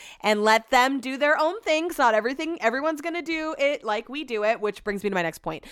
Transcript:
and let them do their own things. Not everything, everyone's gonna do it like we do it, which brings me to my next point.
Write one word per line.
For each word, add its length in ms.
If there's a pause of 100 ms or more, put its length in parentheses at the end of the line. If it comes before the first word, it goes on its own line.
(220)
and 220
let 260
them 300
do 180
their 200
own 240
things. 360
Not 160
everything, 480
everyone's 400
gonna 220
do 340
it 260
like 260
we 140
do 200
it, 180
which 220
brings 200
me 60
to 60
my 80
next 160
point. 320